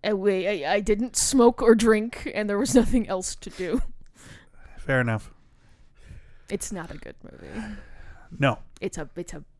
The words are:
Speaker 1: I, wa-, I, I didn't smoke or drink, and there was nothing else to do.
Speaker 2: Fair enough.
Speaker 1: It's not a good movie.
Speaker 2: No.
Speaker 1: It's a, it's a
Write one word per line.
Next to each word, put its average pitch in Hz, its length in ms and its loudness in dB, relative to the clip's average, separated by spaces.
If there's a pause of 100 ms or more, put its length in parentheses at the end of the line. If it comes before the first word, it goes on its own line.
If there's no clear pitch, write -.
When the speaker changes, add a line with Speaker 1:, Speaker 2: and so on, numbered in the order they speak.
Speaker 1:
I, 214 100 -2
wa-, 196 180 0
I, 185 380 -2
I 202 120 2
didn't 220 360 -2
smoke - 460 4
or 226 120 8
drink, 226 600 2
and 208 160 -4
there 202 80 0
was 262 160 0
nothing 226 340 6
else 185 280 -4
to - 140 -14
do. 185 300 -2 (960)
Speaker 2:
Fair 131 240 0
enough. 110 300 -2 (1200)
Speaker 1:
It's - 220 -6
not 175 180 -10
a 147 80 -14
good - 240 -16
movie. - 260 -20 (880)
Speaker 2:
No. 135 200 2 (220)
Speaker 1:
It's - 180 -6
a, 151 180 -10
it's 175 160 -10
a 151 100 -12 (180)